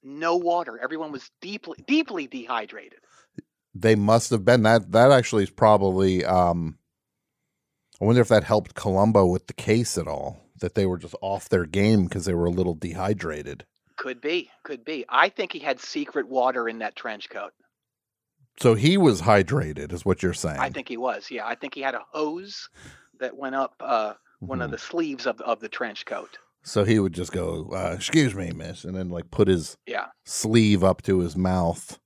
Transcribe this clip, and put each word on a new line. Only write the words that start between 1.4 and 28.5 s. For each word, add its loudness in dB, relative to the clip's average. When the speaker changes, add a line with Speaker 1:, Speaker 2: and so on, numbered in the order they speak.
Speaker 1:
deeply, -14
deeply -2
dehydrated. -10
Speaker 2:
They 4
must 4
have 0
been. 6
That, 4
that 8
actually 4
is -8
probably, 4
um, 2
I -4
wonder 6
if 4
that 6
helped 0
Columbo 4
with 0
the -14
case 0
at -6
all, -10
that -6
they 2
were -2
just -16
off -6
their 2
game 2
'cause -6
they -2
were 0
a 2
little -2
dehydrated. -8
Speaker 1:
Could -12
be, -6
could -14
be. -10
I 2
think -6
he -12
had -4
secret -6
water -2
in -10
that -8
trench -12
coat. -12
Speaker 2:
So 6
he 4
was 4
hydrated, 2
is -10
what 0
you're 0
saying. -6
Speaker 1:
I -2
think -12
he -8
was, -6
yeah. -10
I -6
think -14
he -12
had -4
a -10
hose -8
that -8
went -8
up, -2
uh, -2
one -8
of -4
Speaker 2:
Mm-hmm. -8
Speaker 1:
the -10
sleeves -6
of, -4
of -4
the -12
trench -10
coat. -12
Speaker 2:
So 0
he 4
would 0
just -8
go, -6
uh, -4
"Excuse 0
me, -8